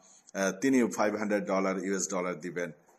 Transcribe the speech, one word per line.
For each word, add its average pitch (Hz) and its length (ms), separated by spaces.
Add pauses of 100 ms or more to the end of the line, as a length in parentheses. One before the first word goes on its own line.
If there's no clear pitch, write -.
(340)
এ, 95 260
তিনিও 131 280
ফাইভ 107 280
হান্ড্রেড 104 280
ডলার, 95 400
ইউএস 95 240
ডলার 90 320
দিবেন। 85 300 (280)